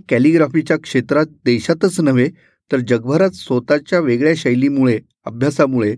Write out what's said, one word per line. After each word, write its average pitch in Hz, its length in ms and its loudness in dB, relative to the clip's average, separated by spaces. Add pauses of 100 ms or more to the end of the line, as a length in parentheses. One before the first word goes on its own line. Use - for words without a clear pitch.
कॅलिग्राफीच्या 147 680 2
क्षेत्रात 143 500 -2 (180)
देशातच 165 560 0
नव्हे 135 280 2 (440)
तर 139 60 0
जगभरात 127 520 0
स्वतःच्या 147 720 -2
वेगळ्या 143 360 0
शैलीमुळे, 131 640 0 (240)
अभ्यासामुळे 127 720 -2